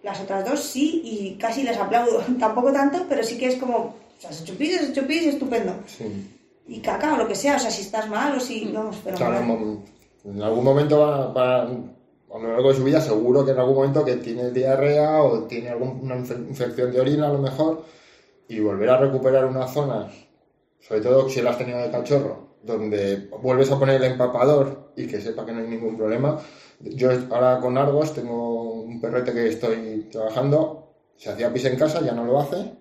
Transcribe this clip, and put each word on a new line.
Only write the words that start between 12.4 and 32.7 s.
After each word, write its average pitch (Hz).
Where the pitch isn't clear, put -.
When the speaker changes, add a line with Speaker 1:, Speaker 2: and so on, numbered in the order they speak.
Speaker 2:
largo 127
de 131
su 131
vida 151
seguro 123
que 139
en 127
algún 127
momento 139
que 123
tiene 120
diarrea 147
o 117
tiene 117
alguna 127
infe-, 120
infección 123
de 127
orina 147
a 143
lo 139
mejor, 156
y 110
volver 104
a 127
recuperar 131
una 131
zona, 123
sobre 107
todo 131
si 135
la 120
has 120
tenido 123
de 120
cachorro, 120
donde 104
vuelves 131
a 139
poner 135
el 127
empapador 127
y 127
que 208
sepa -
que 113
no 117
hay 113
ningún 113
problema. 120
Yo 127
ahora 127
con 127
Argos 147
tengo 117
un 117
perrete 123
que 117
estoy 110
trabajando, 127
se 113
hacía 117
pis 123
en 127
casa, 156
ya 127
no 117
lo 127
hace 175